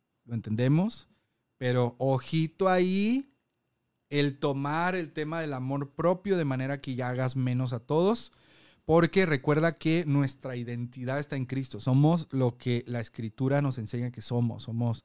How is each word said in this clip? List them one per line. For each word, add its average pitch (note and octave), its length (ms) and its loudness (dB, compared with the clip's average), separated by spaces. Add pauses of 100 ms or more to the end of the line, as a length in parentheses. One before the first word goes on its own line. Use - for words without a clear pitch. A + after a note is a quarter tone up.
(260)
lo A#2+ 80 -10
entendemos, B2+ 760 0 (500)
pero B2 420 0
ojito D#3+ 720 0
ahí, G3 640 2 (760)
el C#3+ 300 0
tomar D3+ 560 0
el E3 160 -6
tema D#3 300 -6
del D3+ 120 -6
amor C3+ 380 -4
propio F3+ 460 0
de E3 80 0
manera C3+ 360 -2
que C3 140 -6
ya B2 140 -2
hagas B2+ 260 0
menos B2+ 380 0
a A#2 60 -6
todos, F3+ 520 0 (540)
porque E3+ 400 4
recuerda D#3 500 2
que D#3+ 300 0
nuestra C#3 500 0
identidad B2 640 -6
está D3 160 -8
en C3 100 -2
Cristo. C3 360 -6
Somos D3+ 500 4
lo B2+ 260 0
que A#2+ 300 -2
la A#2+ 140 -6
Escritura C3 600 -2
nos C3+ 160 -2
enseña A#2+ 340 -6
que A2+ 100 -14
somos. A#2+ 420 -2
Somos A#2 420 -2